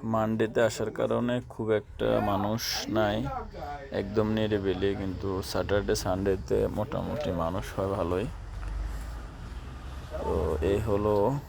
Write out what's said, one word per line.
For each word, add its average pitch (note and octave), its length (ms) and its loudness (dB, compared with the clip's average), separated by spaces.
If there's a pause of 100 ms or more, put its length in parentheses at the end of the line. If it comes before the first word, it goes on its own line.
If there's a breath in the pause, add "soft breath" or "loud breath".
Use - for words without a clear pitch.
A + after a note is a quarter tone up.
মানডেতে A2 580 2
আসার A2 300 2
কারণে A#2 580 0
খুব A2 220 -2
একটা A2 380 0 (220)
মানুষ G#2 300 0 (360)
নাই, G#2+ 200 2 (760)
একদম G2+ 360 2 (100)
নিরিবিলি, G2 640 2
কিন্তু F#2+ 280 -4 (220)
স্যাটারডে G2 440 2
সানডেতে G2 720 2
মোটামুটি F#2 640 -2 (140)
মানুষ F2 220 -2 (100)
হয় G2 220 0
ভালোই। F2+ 280 0 (2000)
তো E2+ 380 2
এই G2 180 4
হলো G#2 360 2 (340)